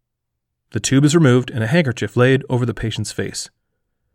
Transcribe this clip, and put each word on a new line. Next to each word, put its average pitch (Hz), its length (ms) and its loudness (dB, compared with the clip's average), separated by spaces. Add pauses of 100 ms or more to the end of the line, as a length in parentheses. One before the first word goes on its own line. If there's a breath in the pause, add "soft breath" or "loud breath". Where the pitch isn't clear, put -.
(720)
The 113 80 -6
tube 135 260 2
is 147 80 2
removed 127 380 4
and 113 120 -4
a 110 40 -4
handkerchief 123 500 -2
laid 131 320 4
over 123 160 -2
the 113 80 -4
patient's 110 380 -6
face. - 400 -10 (640)